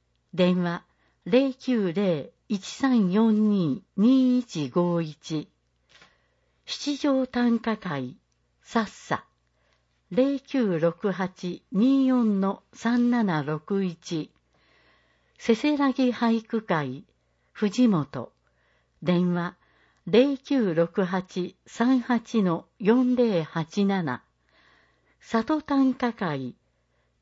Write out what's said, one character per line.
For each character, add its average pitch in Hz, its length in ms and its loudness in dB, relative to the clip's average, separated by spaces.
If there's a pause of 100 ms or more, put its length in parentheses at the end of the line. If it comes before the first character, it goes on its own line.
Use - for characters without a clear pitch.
(340)
電 180 280 2
話、 175 220 -4 (420)
零 262 280 2
九 214 380 -2
零 170 400 -2 (160)
一 196 180 -6
三 233 460 0
四 214 380 2
二 170 340 0 (140)
二 247 420 4
一 156 300 -6
五 175 320 0
一。 151 480 -8 (1160)
七 - 300 -6
条 262 320 0
短 240 320 0
歌 220 160 -4
会。 143 420 -8 (440)
さ - 220 -4
っ 196 40 -6
さ。 - 380 -8 (840)
零 262 300 0
九 208 400 -2
六 170 320 -2
八 180 500 -6 (100)
二 262 360 2
四 233 320 2
の 196 320 -2
三 240 400 0
七 196 320 0
六 156 400 -4
一。 165 480 -6 (1080)
せ - 180 0
せ 294 220 0
ら 277 140 2
ぎ 254 200 0
俳 226 340 -2
句 226 160 -4
会。 147 440 -6 (460)
藤 220 380 0
本。 143 420 -2 (720)
電 175 300 0
話、 175 220 -6 (500)
零 254 320 4
九 226 360 0
六 170 300 0
八 180 520 -6 (100)
三 254 340 2
八 233 420 -2
の 175 240 0 (140)
四 247 360 2
零 220 280 0
八 165 420 -4
七。 175 380 -2 (960)
里 233 420 -2
短 269 320 0
歌 240 200 -4
会。 139 420 -6 (680)